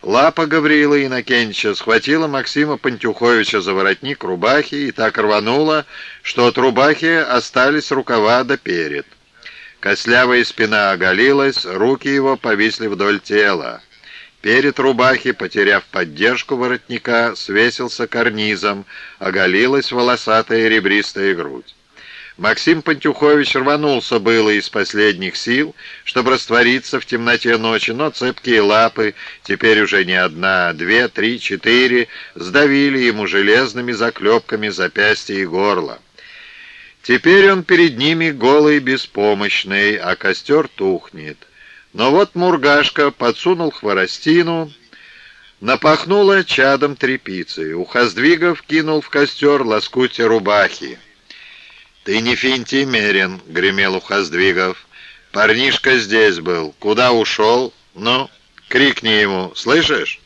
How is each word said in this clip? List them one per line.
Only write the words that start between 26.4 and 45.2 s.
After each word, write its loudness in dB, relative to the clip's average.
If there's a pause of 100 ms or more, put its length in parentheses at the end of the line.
в -10
темноте 0
ночи, -2
но -4
цепкие 0
лапы, 2 (280)
теперь 2
уже 2
не -2
одна, 0
а -4
две, 0
три, -4
четыре, 0 (280)
сдавили 0
ему 0
железными 0
заклёпками -2
запястья -2
и -2
горло. -2 (1040)
Теперь 4
он 0
перед 4
ними 0
голый 4
и 2
беспомощный, 0
а -4
костёр 0
тухнет. -6 (560)
Но 2
вот 2
Мургашка 2
подсунул -2
хворостину, -2 (880)